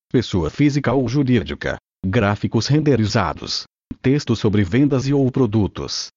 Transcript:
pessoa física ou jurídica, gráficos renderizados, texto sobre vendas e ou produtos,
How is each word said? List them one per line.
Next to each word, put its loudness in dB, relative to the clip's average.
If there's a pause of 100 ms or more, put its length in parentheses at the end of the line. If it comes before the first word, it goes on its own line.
pessoa 0
física 0
ou 0
jurídica, 0 (280)
gráficos 0
renderizados, 0 (380)
texto 0
sobre 2
vendas 0
e 0
ou 2
produtos, -2